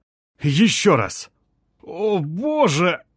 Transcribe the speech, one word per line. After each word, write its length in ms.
Ещё 560
раз! 340
О, 380
боже! 840